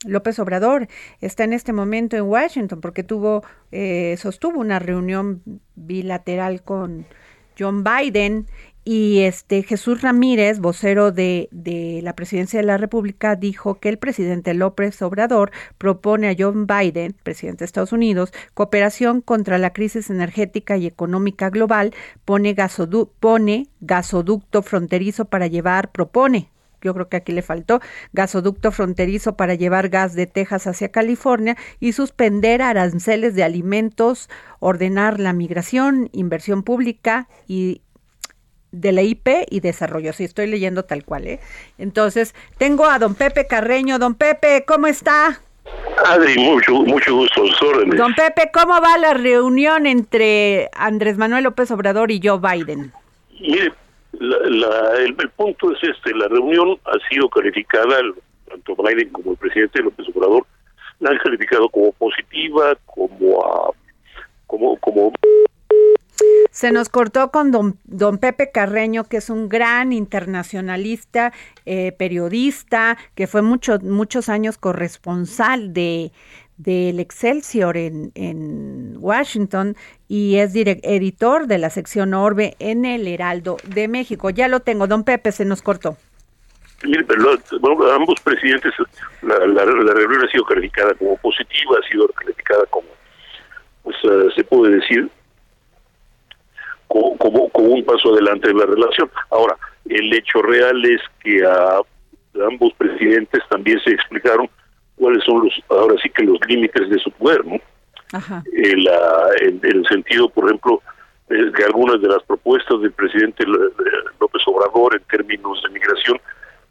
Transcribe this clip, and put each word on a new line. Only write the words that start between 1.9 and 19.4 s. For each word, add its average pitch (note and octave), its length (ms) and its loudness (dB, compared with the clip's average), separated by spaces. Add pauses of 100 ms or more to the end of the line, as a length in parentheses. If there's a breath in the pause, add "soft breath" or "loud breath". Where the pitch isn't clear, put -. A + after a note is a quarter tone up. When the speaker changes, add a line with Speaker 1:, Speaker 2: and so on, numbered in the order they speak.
Speaker 1:
en G#3 60 -2
Washington G#3+ 560 -2
porque F3 240 -10
tuvo, G#3 400 -4 (280 soft breath)
eh, F3 460 -4
sostuvo D4+ 420 -6
una G#3+ 180 -2
reunión F3+ 640 -6 (340)
bilateral F3+ 880 -8
con F3 420 -10 (520 soft breath)
John G3 260 -4
Biden. G#3+ 600 -2 (380 soft breath)
Y, G#3+ 380 0
este, F#3+ 400 -2
Jesús A#3 400 -4
Ramírez, A#3+ 580 2
vocero G3 520 0
de, F3+ 400 -2
de E3+ 500 -8
la F3 140 -8
Presidencia F#3 440 -6
de G#3 60 0
la G3+ 120 2
República, G#3 580 -4
dijo G3 440 -6
que G#3 100 -4
el G#3+ 100 -4
presidente F3+ 560 -4
López G3 480 -2
Obrador G3+ 480 0 (260 loud breath)
propone G3+ 540 0
a F3+ 40 -4
John G3+ 300 -2
Biden, F#3+ 560 -2
presidente F3 380 -12
de F3 60 -8
Estados F#3+ 280 -6
Unidos, G#3 400 0 (220 loud breath)
cooperación G#3 640 0
contra G3 380 -2